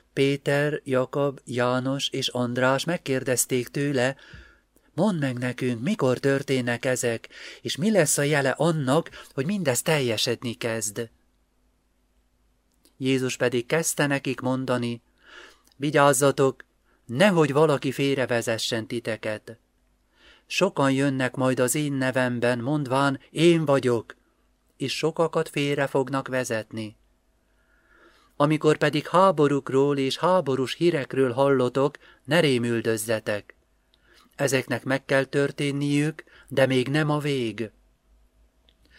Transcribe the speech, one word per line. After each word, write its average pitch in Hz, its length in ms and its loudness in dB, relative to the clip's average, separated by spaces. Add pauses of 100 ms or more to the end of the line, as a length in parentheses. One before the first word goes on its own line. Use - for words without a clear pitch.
(120)
Péter, 143 720 0
Jakab, 139 600 -2
János 127 640 -2
és 135 200 -4
András 123 560 0
megkérdezték 127 840 -2
tőle: 139 480 -2 (760)
"Mondd 185 240 0
meg 131 200 -2
nekünk, 123 440 -4
mikor 135 360 0
történnek 131 680 -2
ezek, 123 440 -2 (320)
és - 160 -6
mi 196 140 0
lesz 170 280 4
a 147 40 2
jele 143 280 2
annak, 151 600 0 (240)
hogy 135 120 -4
mindez 170 360 -2
teljesedni 120 720 -2
kezd?" 113 560 -6 (1900)
Jézus 131 400 0
pedig 123 300 0
kezdte 156 400 0
nekik 139 340 -2
mondani: 123 640 -2 (760)
"Vigyázzatok, 143 880 2 (400)
nehogy 156 480 2
valaki 143 400 2
félrevezessen 120 920 -2
titeket. 110 720 -8 (880)
Sokan 135 460 0
jönnek 131 420 0
majd 131 260 0
az 123 140 2
én 147 180 -2
nevemben, 123 680 0
mondván: 135 600 0 (100)
'Én 165 340 4
vagyok,' 123 520 0 (600)
és 135 200 -6
sokakat 160 520 0
félre 143 380 -2
fognak 135 420 -2
vezetni. 113 680 -6 (1400)
Amikor 151 420 2
pedig 147 280 0
háborúkról 143 920 2
és 135 200 -2
háborús 143 560 0
hírekről 135 580 0
hallotok, 135 640 2 (280)
ne 156 160 2
rémüldözzetek. 113 1120 -2 (800)
Ezeknek 131 500 -2
meg 135 200 -2
kell 135 200 0
történniük, 143 1000 -2 (240)
de 131 180 2
még 131 220 2
nem 151 220 0
a 147 80 0
vég. 117 520 -4 (1300)